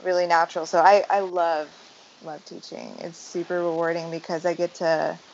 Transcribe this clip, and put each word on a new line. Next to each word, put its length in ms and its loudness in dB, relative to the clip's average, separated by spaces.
really 240 0
natural. 400 2
So 120 2
I, 300 8
I 120 2
love, 480 -2
love 240 -14
teaching. 540 -14
It's 180 -12
super 460 -6
rewarding 480 -2
because 340 -6
I 80 2
get 220 -4
to 440 0